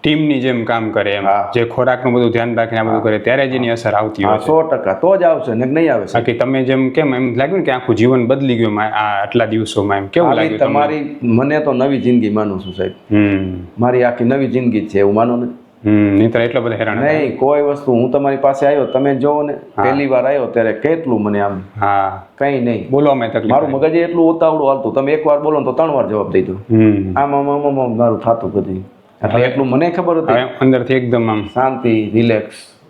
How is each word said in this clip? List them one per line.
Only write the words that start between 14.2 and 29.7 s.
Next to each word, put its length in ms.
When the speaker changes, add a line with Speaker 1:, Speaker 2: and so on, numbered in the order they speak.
Speaker 2:
નવી 220
જિંદગી 340
જ 80
છે 100
એવું 160
માનો 220
ને. 100
Speaker 1:
હમ, 40
નહીંતર 500
એટલા 200
બધા 160
હેરાન 220
હતા. 140
Speaker 2:
નહીં, 240
કોઈ 260
વસ્તુ. 300
હું 200
તમારી 240
પાસે 300
આવ્યો, 200
તમે 280
જોવો 280
ને, 120
Speaker 1:
હા. 60
Speaker 2:
પહેલી 240
વાર 200
આવ્યો 200
ત્યારે 260
કેટલું 500
મને 180
આમ 200
Speaker 1:
હા. 460
Speaker 2:
કંઈ 220
નહીં. 300
Speaker 1:
બોલવામાં 380
તકલીફ 220
Speaker 2:
મારું 220
Speaker 1:
પડે. 160
Speaker 2:
મગજ 80
એટલું 400
ઉતાવળું 320
હાલતું, 260
તમે 180
એક 140
વાર 140
બોલો 180
ને 60
તો 80
ત્રણ 180
વાર 180
જવાબ 240
દઈ 100
દો. 100
Speaker 1:
હમ. 640
Speaker 2:
આમ, 180
આમ, 160
આમ, 160
આમ, 140
આમ 160
મારું 240
થાતું 320
બધી. 320
એટલે 140
Speaker 1:
હવે 40
Speaker 2:
એટલું 260
મને 220